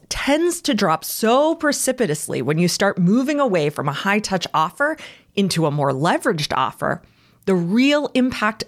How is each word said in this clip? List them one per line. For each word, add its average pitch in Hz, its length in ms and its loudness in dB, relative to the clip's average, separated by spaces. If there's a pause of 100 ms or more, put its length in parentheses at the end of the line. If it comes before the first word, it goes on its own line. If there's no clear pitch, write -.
tends 330 540 0
to - 120 0
drop 180 300 0
so 277 500 2
precipitously 262 880 -2
when 147 160 0
you 175 100 4
start - 300 0
moving 254 420 2
away 180 300 2
from 135 180 -4
a 143 40 -4
high-touch 196 600 -2
offer 226 440 0 (380)
into 170 320 0
a 147 40 2
more 143 220 0
leveraged 165 600 0
offer, - 480 -2 (440)
the 190 80 2
real 254 600 2
impact 247 540 0